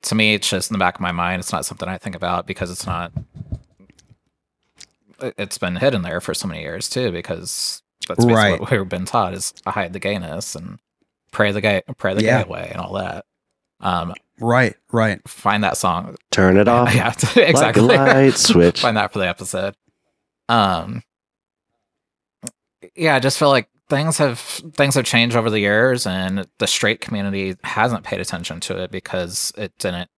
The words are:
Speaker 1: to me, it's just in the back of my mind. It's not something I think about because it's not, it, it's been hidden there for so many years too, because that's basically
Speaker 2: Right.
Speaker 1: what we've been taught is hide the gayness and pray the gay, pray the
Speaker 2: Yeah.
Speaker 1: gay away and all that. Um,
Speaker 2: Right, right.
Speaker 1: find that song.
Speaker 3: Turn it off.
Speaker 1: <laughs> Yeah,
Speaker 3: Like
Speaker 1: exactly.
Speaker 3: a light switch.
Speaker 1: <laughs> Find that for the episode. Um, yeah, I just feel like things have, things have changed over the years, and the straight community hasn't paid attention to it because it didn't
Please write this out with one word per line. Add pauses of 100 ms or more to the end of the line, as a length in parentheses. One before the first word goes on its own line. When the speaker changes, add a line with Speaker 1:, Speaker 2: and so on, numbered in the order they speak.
Speaker 1:
to
me,
it's
just
in
the
back
of
my
mind.
It's
not
something
I
think
about
because
it's
not, (2000)
it,
it's
been
hidden
there
for
so
many
years
too,
because (240)
that's
basically (180)
Speaker 2:
Right.
Speaker 1:
what
we've
been
taught
is (140)
hide
the
gayness
and (540)
pray
the
gay, (160)
pray
the
Speaker 2:
Yeah.
Speaker 1:
gay
away
and
all
that. (560)
Um, (280)
Speaker 2:
Right, (160)
right.
Speaker 1:
find
that
song. (140)
Speaker 3:
Turn
it
off.
Speaker 1:
<laughs>
Yeah,
Speaker 3:
Like
Speaker 1:
exactly.
Speaker 3:
a
light
switch.
Speaker 1:
<laughs>
Find
that
for
the
episode. (760)
Um, (1900)
yeah,
I
just
feel
like (220)
things
have,
things
have
changed
over
the
years,
and (120)
the
straight
community (100)
hasn't
paid
attention
to
it
because
it
didn't